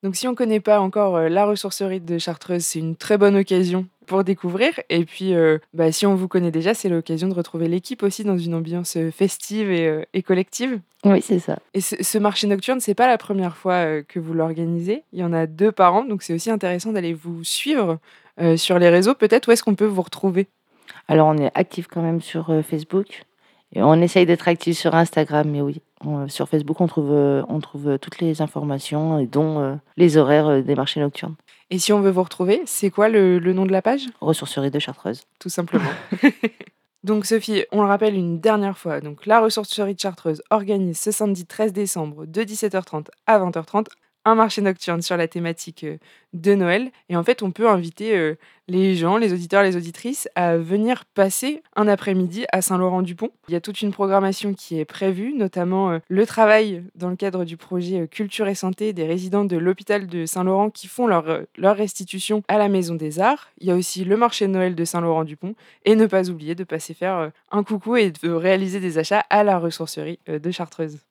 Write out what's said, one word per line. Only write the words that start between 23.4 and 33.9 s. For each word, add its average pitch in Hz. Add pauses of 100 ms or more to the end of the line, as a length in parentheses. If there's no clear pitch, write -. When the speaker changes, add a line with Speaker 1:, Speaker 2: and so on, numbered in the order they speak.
Speaker 2:
Et 98
on 156
essaye 175
d'être 170
actif 170
sur 165
Instagram, 151
mais 147
oui. 143 (220)
On, 143
sur 135
Facebook, 156
on 175
trouve, 147
euh, 143
on 151
trouve, 143
euh, 135
toutes -
les 165
informations, 151
et 131
dont, 151
euh, 135 (220)
les 165
horaires, 151
euh, 139
des 139
marchés 135
nocturnes. 147 (340)
Speaker 1:
Et 185
si 208
on 208
veut 196
vous 185
retrouver, 196
c'est -
quoi 208
le, 190
le 180
nom 185
de 190
la 190
page ? 269 (140)